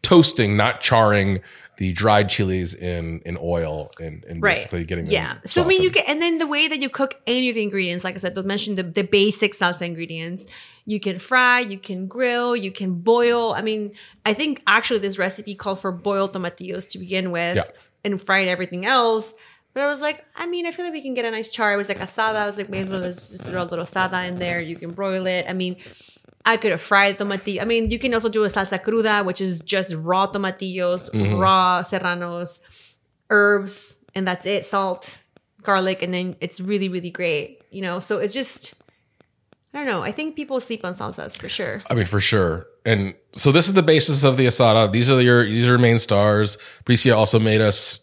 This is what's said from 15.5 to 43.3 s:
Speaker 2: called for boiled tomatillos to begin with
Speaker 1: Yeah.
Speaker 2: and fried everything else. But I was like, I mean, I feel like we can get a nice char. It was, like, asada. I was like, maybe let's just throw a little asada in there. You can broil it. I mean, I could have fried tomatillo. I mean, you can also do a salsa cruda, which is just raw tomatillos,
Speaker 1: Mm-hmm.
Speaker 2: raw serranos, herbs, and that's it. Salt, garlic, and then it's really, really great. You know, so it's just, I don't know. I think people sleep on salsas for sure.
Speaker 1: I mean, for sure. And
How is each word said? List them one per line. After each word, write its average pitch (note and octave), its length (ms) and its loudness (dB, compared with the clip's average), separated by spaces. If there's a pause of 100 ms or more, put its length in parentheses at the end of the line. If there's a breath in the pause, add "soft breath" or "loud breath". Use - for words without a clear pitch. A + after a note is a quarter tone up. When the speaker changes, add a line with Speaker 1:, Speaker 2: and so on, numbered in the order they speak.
Speaker 2:
called F#3+ 260 -6
for F#3+ 120 -4
boiled G3 420 -2
tomatillos F3+ 580 -8
to - 80 -10
begin F#3 320 -4
with E3+ 240 -2
Speaker 1:
Yeah. F#3+ 80 0 (400 soft breath)
Speaker 2:
and G3+ 180 -4
fried F#3+ 260 2
everything F3+ 400 -4
else. A#3 480 2 (380 soft breath)
But C4+ 100 -2
I - 40 0
was C#4+ 140 -4
like, D4+ 240 -4 (100)
I F4 120 -8
mean, F4 200 -4
I E4 40 -6
feel F4 120 -10
like F4 100 -8
we D4+ 80 -8
can C4 120 -8
get A#3+ 100 -4
a A3+ 80 -4
nice A3 200 -8
char. G#3+ 220 -2
It G3+ 40 0
was, G3+ 100 -4
like, G3+ 120 -6
asada. A3 360 -4
I G#3 100 -2
was G3+ 120 -6
like, G3+ 120 -8
maybe F#3+ 200 -6
let's F3+ 400 -8
just - 200 -14
throw F3+ 140 -4
a - 0 -
little E3+ 220 -6
asada F#3 420 -2
in F3+ 100 -6
there. F3 220 -4
You E3 160 -8
can E3+ 160 -12
broil F#3+ 360 -4
it. F3+ 200 -2
I F#3 60 -6
mean, F3+ 240 -4 (680 loud breath)
I A3+ 140 2
could A3 140 0
have E3 100 -2
fried G3+ 360 4
tomatillo. G3 440 -4
I G3 40 -4
mean, A3+ 240 0
you A#3 80 -2
can B3+ 160 -2
also A3+ 140 0
do G#3+ 160 0
a G3+ 40 2
salsa F#3+ 360 -2
cruda, A3 400 2
which F#3 160 -4
is F3+ 220 -4
just F#3+ 340 -2
raw F3+ 340 0
tomatillos, F#3 800 -4
Speaker 1:
Mm-hmm. - 260 0
Speaker 2:
raw F#3 460 4
serranos, F3 760 -6 (720 soft breath)
herbs, G3+ 680 2 (160)
and F#3+ 140 -2
that's F3+ 180 -4
it. G3 200 -2
Salt, G3 560 -4 (400)
garlic, F#3+ 400 0
and F3+ 120 -4
then F3+ 280 -4
it's E3+ 180 -10
really, F#3+ 300 -2
really F3 220 -8
great. E3 500 -4 (100)
You F#3+ 100 -12
know, F3+ 180 -4
so G3+ 180 -4
it's G3+ 160 -2
just, - 400 -6 (1000)
I C#4 40 -10
don't C#4+ 100 -6
know. F#3+ 140 -2
I - 100 -6
think D#4 240 -8
people C4+ 240 -6
sleep A3+ 240 -8
on F#3 120 -8
salsas - 420 -10
for - 100 -14
sure. A2+ 420 -8
Speaker 1:
I B2 60 -2
mean, G#2 120 2
for G2+ 120 0
sure. F2+ 460 2 (200)
And G2 280 0 (180)